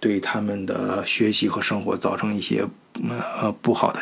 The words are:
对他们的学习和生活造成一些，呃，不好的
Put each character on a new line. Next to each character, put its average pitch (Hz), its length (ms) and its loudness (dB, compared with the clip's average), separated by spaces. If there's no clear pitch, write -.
对 104 180 2
他 104 220 -2
们 101 240 -2
的 95 420 -2
学 110 240 4
习 104 180 2
和 - 120 0
生 104 220 0
活 98 140 0
造 92 200 0
成 104 180 -2
一 101 60 -2
些， 104 240 0
呃， 107 200 2
不 117 140 2
好 - 180 2
的 - 100 -4